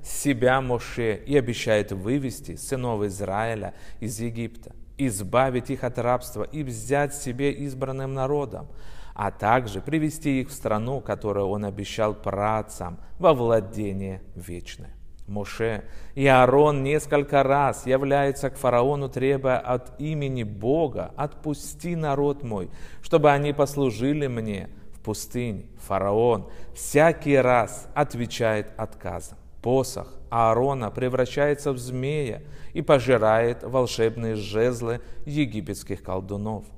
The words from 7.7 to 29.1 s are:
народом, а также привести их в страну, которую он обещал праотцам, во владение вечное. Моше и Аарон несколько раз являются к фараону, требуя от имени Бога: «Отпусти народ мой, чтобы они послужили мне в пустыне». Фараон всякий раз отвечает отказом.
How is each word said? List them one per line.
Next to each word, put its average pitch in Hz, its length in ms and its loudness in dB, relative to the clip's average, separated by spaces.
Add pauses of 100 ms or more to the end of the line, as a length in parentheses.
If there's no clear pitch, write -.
народом, 131 500 -2 (480)
а 101 160 -2
также 107 500 2
привести 147 600 0
их 123 80 -6
в - 40 -10
страну, 113 480 -2
которую 101 480 -2
он 104 160 -2
обещал 104 500 -2
праотцам, 101 840 -2 (220)
во 165 160 8
владение 101 880 0 (100)
вечное. - 560 -12 (380)
Моше 104 560 -4 (320)
и 139 100 0
Аарон 135 580 8
несколько 143 600 2
раз 135 420 2
являются 139 640 2
к 127 60 -6
фараону, 131 540 2
требуя 131 500 2
от 123 400 -4
имени 139 440 -2
Бога: 107 720 0
«Отпусти 156 800 -6
народ 143 460 0
мой, 101 260 -4 (320)
чтобы 151 280 6
они 143 220 4
послужили 139 760 2
мне 110 420 -4 (240)
в - 80 -14
пустыне». 107 640 -4 (200)
Фараон 101 640 2 (240)
всякий 151 600 4
раз 123 580 4
отвечает 117 840 0
отказом. 90 600 -8 (240)